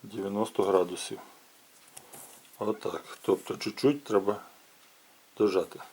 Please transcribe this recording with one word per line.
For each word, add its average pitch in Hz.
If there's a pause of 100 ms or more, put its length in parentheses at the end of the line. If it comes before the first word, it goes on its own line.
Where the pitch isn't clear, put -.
дев'яносто 101
градусів. 92 (1400)
Отак. -
Тобто -
чуть-чуть 143
треба 104 (960)
дожати. 95 (140)